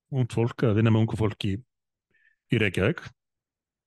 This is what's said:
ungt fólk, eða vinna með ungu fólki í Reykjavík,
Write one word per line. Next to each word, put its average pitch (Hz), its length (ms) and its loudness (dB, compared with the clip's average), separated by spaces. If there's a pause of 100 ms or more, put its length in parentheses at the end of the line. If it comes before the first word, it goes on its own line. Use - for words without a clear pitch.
(120)
ungt 127 220 -2
fólk, 117 300 -2
eða 107 120 4
vinna 113 160 4
með 110 140 4
ungu 110 120 -4
fólki 101 380 -2 (960)
í 117 60 2
Reykjavík, 104 440 0 (840)